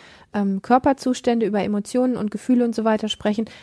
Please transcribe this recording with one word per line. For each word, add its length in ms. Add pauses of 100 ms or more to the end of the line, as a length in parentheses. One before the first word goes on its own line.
(340)
ähm, 260
Körperzustände, 840
über 160
Emotionen 540
und 140
Gefühle 340
und 100
so 100
weiter 240
sprechen, 360 (180)